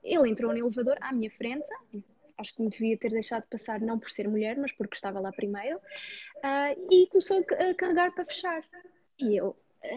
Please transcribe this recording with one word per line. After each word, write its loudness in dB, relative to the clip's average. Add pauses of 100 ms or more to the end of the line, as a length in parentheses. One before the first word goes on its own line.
ele 6
entrou 0
no 0
elevador 0
à -6
minha -2
frente, -6 (720)
acho -12
que -4
me 2
devia 0
ter -2
deixado -4
passar -6
não -2
por -10
ser -4
mulher, -2
mas -4
porque -6
estava -6
lá -4
primeiro, -4 (640)
ah, 0 (180)
e 10
começou 4
a 2
ca-, 2
a -2
carregar 2
para -4
fechar. -4 (560)
E 2
eu 0 (400)